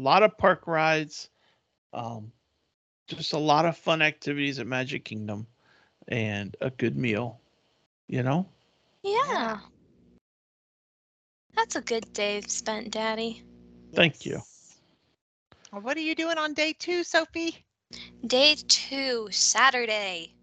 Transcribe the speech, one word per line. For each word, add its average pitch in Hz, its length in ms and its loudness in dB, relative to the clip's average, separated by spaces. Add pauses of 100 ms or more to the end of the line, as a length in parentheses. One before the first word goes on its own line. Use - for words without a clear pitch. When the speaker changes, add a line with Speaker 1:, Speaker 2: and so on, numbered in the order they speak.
Speaker 1:
lot 151 220 6
of - 140 4
park - 300 4
rides, 156 600 0 (640)
um, 117 380 -10 (760)
just - 260 -8
a 160 40 -2
lot 151 280 6
of 165 120 0
fun 160 240 0
activities 143 580 0
at 123 80 -6
Magic 131 380 -4
Kingdom, 107 420 -8 (600)
and 101 500 -4
a 131 100 -2
good 127 280 -2
meal, 117 420 -2 (680)
you 127 160 -2
know? 160 260 0 (540)
Speaker 2:
Yeah. 427 260 0
Speaker 3:
Yeah. 226 300 -2 (2000)
Speaker 2:
That's 440 200 0
a 294 60 -2
good 226 320 -4
day 208 280 -2
spent, 214 500 -6
Daddy. 220 520 -4 (500)
Speaker 1:
Thank 170 320 4
you. - 80 -6
Speaker 3:
Yes. - 440 -16 (920)
Well, 202 100 -12
what 269 160 -2
are 320 40 -4
you 311 140 0
doing 320 220 -2
on 302 160 -2
day 311 240 0
two, 349 260 -2
Sophie? 330 640 -2 (600)
Speaker 2:
Day 269 300 6 (120)
two, 262 640 0
Saturday. 214 1120 2